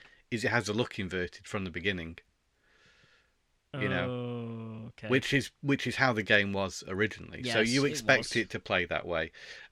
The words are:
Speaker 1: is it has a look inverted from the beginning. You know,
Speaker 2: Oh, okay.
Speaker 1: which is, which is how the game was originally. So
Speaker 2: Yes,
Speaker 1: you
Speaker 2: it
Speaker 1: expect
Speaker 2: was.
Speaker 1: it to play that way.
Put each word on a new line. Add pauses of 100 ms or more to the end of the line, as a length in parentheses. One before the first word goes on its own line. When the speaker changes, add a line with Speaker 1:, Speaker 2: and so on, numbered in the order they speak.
(300)
Speaker 1:
is
it
has
a
look
inverted
from
the
beginning. (1500)
You
know,
Speaker 2:
Oh,
okay.
Speaker 1:
which
is, (100)
which
is
how
the
game
was
originally.
So
Speaker 2:
Yes,
Speaker 1:
you
Speaker 2:
it
Speaker 1:
expect
Speaker 2:
was.
Speaker 1:
it
to
play
that
way. (400)